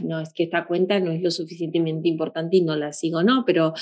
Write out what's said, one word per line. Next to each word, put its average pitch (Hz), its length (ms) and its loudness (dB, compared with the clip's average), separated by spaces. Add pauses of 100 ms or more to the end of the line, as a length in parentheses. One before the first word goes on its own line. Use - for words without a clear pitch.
no, 160 160 -4
es 156 140 -10
que 175 80 0
esta 165 240 -2
cuenta 185 340 2
no 175 100 0
es 165 120 -2
lo 175 80 2
suficientemente 165 760 -2
importante 165 520 0
y - 40 4
no 156 140 0
la 147 160 -4
sigo", 165 300 -2
no, 247 240 4
pero 160 360 4